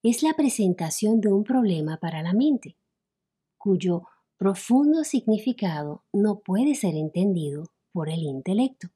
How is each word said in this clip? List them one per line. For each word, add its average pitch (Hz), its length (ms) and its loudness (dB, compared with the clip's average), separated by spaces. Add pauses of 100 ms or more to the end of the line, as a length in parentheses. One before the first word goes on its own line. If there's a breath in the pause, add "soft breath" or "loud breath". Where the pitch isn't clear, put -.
es 233 200 2
la 311 100 2
presentación 214 880 0
de 208 100 2
un 196 140 4
problema 170 540 0
para 165 240 -6
la 175 100 -2
mente, 262 460 0 (800)
cuyo 180 460 0 (340 soft breath)
profundo 277 680 2
significado 208 1040 -2
no 208 280 0
puede 240 360 0
ser 180 200 -2
entendido 156 720 -2 (260)
por 160 160 -4
el 165 140 -4
intelecto. 180 720 -4